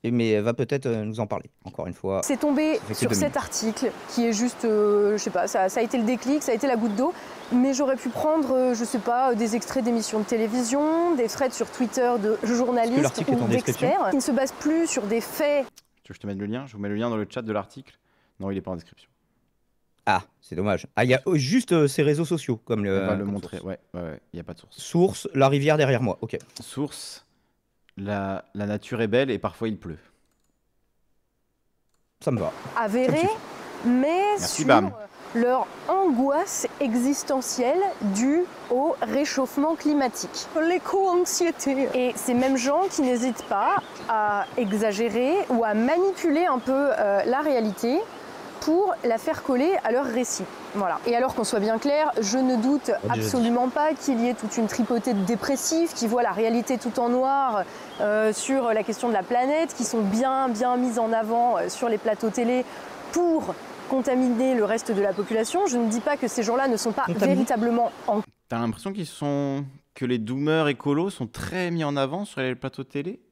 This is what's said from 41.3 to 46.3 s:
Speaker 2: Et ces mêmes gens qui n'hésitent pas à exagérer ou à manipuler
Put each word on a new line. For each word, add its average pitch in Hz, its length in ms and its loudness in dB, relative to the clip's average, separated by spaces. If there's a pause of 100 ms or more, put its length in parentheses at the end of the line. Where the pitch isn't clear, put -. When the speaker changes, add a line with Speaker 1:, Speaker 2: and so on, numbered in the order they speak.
Speaker 2:
Et 254 220 2
ces - 180 -2
mêmes 262 220 4
gens 277 320 2
qui 320 140 -2
n'hésitent 247 460 0
pas 233 280 2 (320)
à 208 380 0 (100)
exagérer 226 760 0 (180)
ou 233 140 2
à 214 100 0
manipuler 330 720 2